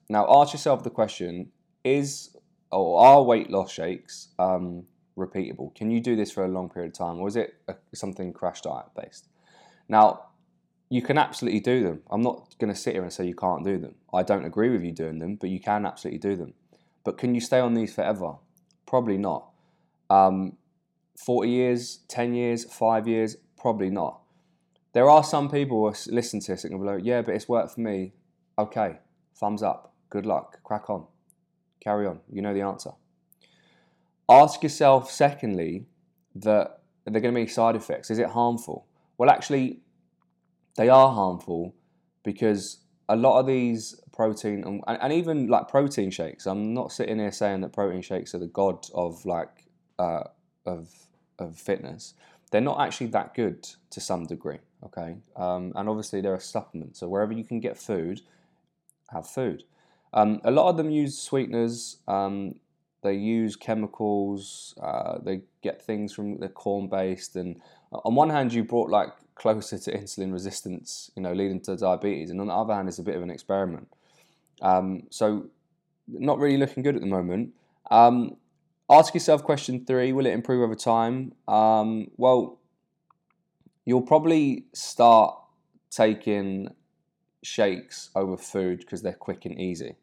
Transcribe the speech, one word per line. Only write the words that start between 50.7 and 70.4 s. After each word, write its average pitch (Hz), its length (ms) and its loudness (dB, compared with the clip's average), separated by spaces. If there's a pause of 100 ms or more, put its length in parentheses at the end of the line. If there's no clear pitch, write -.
of 82 180 -12
fitness. - 580 -8 (360)
They're 107 100 2
not 143 200 -2
actually 120 280 -4
that 107 260 -4
good 101 340 -4 (220)
to 98 100 -14
some 87 240 -4
degree, 78 340 -10 (240)
okay? 85 340 -14 (200)
Um, 90 400 -6
and 98 120 -6
obviously 107 340 -6
they're 98 120 -2
a 92 60 -6
supplement, - 560 -12
so 90 120 -12
wherever 104 240 -2
you 113 120 -8
can 117 160 -8
get 117 160 -8
food, 95 460 -8 (880)
have - 180 -12
food. 117 360 -6 (480)
Um, 107 300 4
a 117 80 2
lot 156 200 4
of 170 60 0
them 156 140 -2
use 147 260 -2
sweeteners, 117 840 -4 (100)
um, 98 480 -4 (460)
they 98 120 0
use 110 400 -2
chemicals, 104 1300 -4
uh, - 400 -6
they 95 200 -6 (200)
get - 200 -6
things 104 320 -6
from, 104 240 -8
they're 95 100 -8
corn-based, 95 880 -6
and 90 240 -10 (320)
on 113 220 -4
one 156 160 6
hand 135 220 0
you 117 120 0
brought, 117 260 0
like, 101 200 2 (240)
closer 110 420 -2
to - 140 -10
insulin 98 420 -8
resistance, 92 840 -10